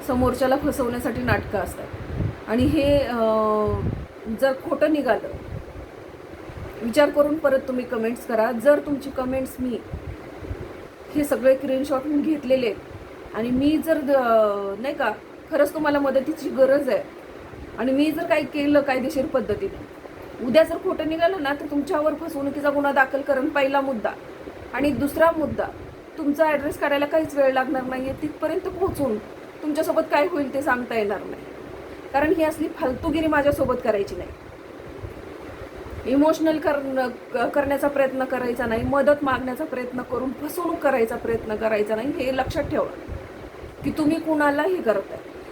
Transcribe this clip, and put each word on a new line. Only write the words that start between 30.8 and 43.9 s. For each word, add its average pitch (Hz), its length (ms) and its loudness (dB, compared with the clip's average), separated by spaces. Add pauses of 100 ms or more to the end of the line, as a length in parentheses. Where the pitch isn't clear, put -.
येणार 202 260 0
नाही. - 220 -10 (720)
कारण 294 240 4
ही 320 80 4
असली 302 240 -2
फालतूगिरी 311 580 -2
माझ्यासोबत 285 580 2
करायची 214 320 0
नाही. 117 140 -10 (1800)
इमोशनल 311 520 4
करण-, 269 500 0 (260)
क-, 240 200 2
करण्याचा 285 340 2
प्रयत्न 262 360 0
करायचा 247 420 -2
नाही, 226 160 0
मदत 277 300 4 (100)
मागण्याचा 254 420 -2
प्रयत्न 247 380 -6
करून 254 300 -4
फसवणूक 330 460 -4
करायचा 247 380 2
प्रयत्न 226 400 -2
करायचा 214 400 2
नाही, 247 140 -2
हे 262 260 -2
लक्षात 262 260 -2
ठेवा 285 220 0 (1000)
की 285 60 0